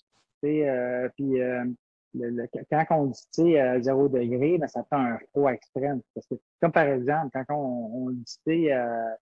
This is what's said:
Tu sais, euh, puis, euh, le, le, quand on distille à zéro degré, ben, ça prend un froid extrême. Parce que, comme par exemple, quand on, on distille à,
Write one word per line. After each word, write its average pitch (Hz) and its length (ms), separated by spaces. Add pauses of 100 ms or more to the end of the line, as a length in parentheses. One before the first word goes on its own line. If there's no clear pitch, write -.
(420)
Tu 143 60
sais, 151 200
euh, 123 480
puis, 135 240
euh, 123 240 (500)
le, 120 160
le, 120 180 (200)
quand 156 220
on 151 160
distille 160 520
à 127 220
zéro 135 280
degré, 131 500
ben, 143 80
ça 120 160
prend 143 160
un 120 200 (120)
froid 143 220
extrême. 131 500 (120)
Parce - 120
que, - 80 (260)
comme 170 120
par 156 160
exemple, 139 440
quand 131 220
on, 127 520
on 127 40
distille 151 640
à, 117 440 (240)